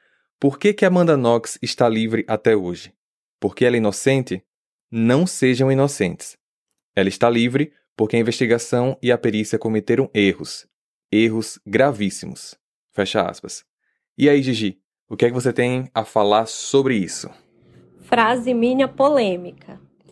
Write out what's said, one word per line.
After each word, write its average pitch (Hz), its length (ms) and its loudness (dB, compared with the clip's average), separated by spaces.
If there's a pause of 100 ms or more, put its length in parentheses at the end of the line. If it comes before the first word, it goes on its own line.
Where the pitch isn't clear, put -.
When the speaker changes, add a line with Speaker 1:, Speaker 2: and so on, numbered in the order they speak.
(400)
Speaker 1:
"Por 139 180 0
que 208 160 2
que 202 100 0
Amanda 180 320 4
Knox 117 460 0
está 120 260 0
livre 113 400 -2
até 110 280 2
hoje? 87 360 -6 (480)
Porque 104 260 -2
ela 123 100 2
é - 20 2
inocente? 117 680 -2 (480)
Não 120 360 2
sejam 131 440 2
inocentes. 135 640 -2 (600)
Ela 95 140 2
está 120 200 0
livre 123 420 0 (260)
porque 113 200 0
a - 20 2
investigação 120 840 0
e 120 80 -2
a 120 80 4
perícia 110 400 -2
cometeram 110 560 -2
erros. 95 540 0 (420)
Erros 110 560 0
gravíssimos." 107 880 -2 (360)
Fecha 98 300 -2
aspas. - 420 -8 (540)
E 135 100 4
aí, 143 160 4
Gigi, 110 360 -4 (300)
o 113 60 -12
que - 100 0
é 120 40 4
que 120 40 -8
você 123 200 -2
tem 127 400 -2
a 113 100 -2
falar 107 420 2
sobre 131 520 -2
isso? - 320 -8 (720)
Speaker 2:
Frase 240 520 0
minha 247 320 0
polêmica. 240 920 -2 (320)